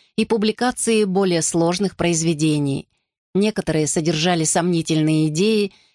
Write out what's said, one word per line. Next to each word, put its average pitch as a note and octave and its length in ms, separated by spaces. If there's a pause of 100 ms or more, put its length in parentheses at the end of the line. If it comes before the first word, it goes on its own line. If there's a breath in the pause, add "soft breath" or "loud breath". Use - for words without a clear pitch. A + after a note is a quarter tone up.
(160 soft breath)
и A3 100
публикации A3 800
более F#3 400
сложных F3 520
произведений. D#3 920 (480)
Некоторые F#3 500
содержали D#3+ 600
сомнительные D#3 800
идеи G3+ 460 (220 soft breath)